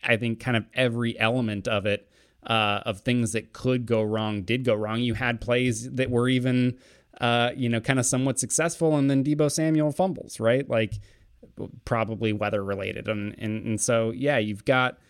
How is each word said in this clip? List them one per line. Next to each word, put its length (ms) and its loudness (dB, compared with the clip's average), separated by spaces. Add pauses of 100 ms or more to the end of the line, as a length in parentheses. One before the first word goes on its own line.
I 140 2
think, 220 -4
kind 180 0
of 160 -2
every 460 0
element 480 0
of 180 -2
it, 240 -2 (380)
uh, 380 2
of 160 -4
things 320 0
that 200 -4
could 320 0
go 160 2
wrong, 420 -2
did 200 0
go 100 4
wrong. 280 0
You 120 0
had 280 -2
plays 500 0
that 180 0
were 200 2
even, 500 2 (400)
uh, 360 2
you 140 0
know, 120 0
kind 180 2
of 60 0
somewhat 340 0
successful, 560 0
and 160 2
then 120 2
Deebo 280 2
Samuel 400 2
fumbles, 480 -4
right? 280 2
Like, 260 0 (920)
probably 480 -2
weather 300 -2
related. 440 -6
And, 300 -4
and, 280 -6
and 160 -2
so, 300 2
yeah, 260 0
you've 280 -4
got 320 2 (120)